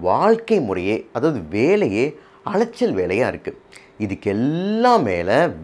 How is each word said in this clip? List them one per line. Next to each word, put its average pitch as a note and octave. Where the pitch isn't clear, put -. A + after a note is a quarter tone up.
வாழ்க்கை F#3+
முறையே, F#2+
அதாவது B2+
வேலையே C#3
அலைச்சல் G#3+
வேலையா F#2+
இருக்கு. D#2+
இதுக்கு G2
எல்லாம் F#3+
மேல G#2